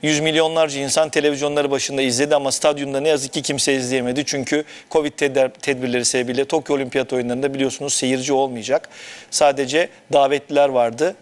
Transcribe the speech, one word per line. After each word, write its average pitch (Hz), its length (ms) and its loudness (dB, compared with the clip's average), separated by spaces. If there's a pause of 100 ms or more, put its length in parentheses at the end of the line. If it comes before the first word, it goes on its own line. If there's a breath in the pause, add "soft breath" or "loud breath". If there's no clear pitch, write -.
Yüz 151 180 2
milyonlarca 160 600 2
insan 147 280 0
televizyonları 147 600 0
başında 139 320 -2
izledi 135 320 2
ama 139 180 0
stadyumda 143 480 0
ne 151 80 0
yazık 139 240 0
ki 151 100 -4
kimse 139 320 0
izleyemedi. 127 520 -2
Çünkü 147 380 -2 (260 loud breath)
covid 147 220 0
tedbir-, 131 380 0
tedbirleri 123 540 -2
sebebiyle 123 400 0
Tokyo 147 320 -2
Olimpiyat 131 360 -2
Oyunları'nda 127 420 -2
biliyorsunuz 135 400 -2
seyirci 131 380 -2
olmayacak. 127 560 -2 (420 loud breath)
Sadece 143 580 2 (240 loud breath)
davetliler 143 560 2
vardı 127 540 0